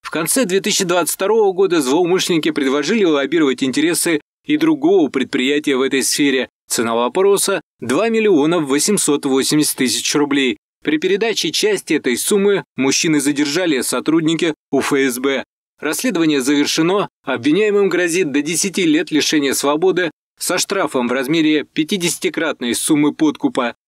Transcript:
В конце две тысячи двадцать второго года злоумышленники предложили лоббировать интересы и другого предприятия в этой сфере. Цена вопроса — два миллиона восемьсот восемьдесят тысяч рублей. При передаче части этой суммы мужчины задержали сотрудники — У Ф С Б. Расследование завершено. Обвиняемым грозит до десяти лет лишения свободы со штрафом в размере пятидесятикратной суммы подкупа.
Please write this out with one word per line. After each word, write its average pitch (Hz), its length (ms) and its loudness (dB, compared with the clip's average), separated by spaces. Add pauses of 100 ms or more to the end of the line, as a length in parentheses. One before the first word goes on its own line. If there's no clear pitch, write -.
В - 80 -14
конце 170 360 -2
две 185 160 -2
тысячи 202 220 -2
двадцать 175 300 0
второго 202 380 2
года 175 300 2
злоумышленники 165 680 2
предложили 147 520 0
лоббировать 139 580 2
интересы 151 600 0 (240)
и 151 100 0
другого 156 520 4
предприятия 139 680 -2
в 127 60 2
этой 135 200 0
сфере. 131 460 0 (200)
Цена 117 260 -2
вопроса — 185 680 0 (200)
два 143 280 0
миллиона 180 520 2
восемьсот 147 680 0
восемьдесят 139 500 0
тысяч - 380 -2
рублей. 139 420 0 (260)
При 151 140 -2
передаче 190 560 -2
части 196 400 -2
этой 127 240 0
суммы 196 480 0 (120)
мужчины 139 440 0
задержали 143 640 0
сотрудники — 156 720 0 (180)
У 139 80 2
Ф - 140 -2
С 135 240 0
Б. 131 260 -2 (340)
Расследование 156 600 0
завершено. 147 720 0 (120)
Обвиняемым 185 680 2
грозит 175 420 0
до 143 80 2
десяти 170 460 -2
лет 156 240 2
лишения 143 420 0
свободы 165 580 0 (280)
со - 180 -4
штрафом 147 520 -2
в 120 40 -2
размере 151 520 0
пятидесятикратной 156 1080 -4
суммы 147 380 0
подкупа. 127 600 -2 (140)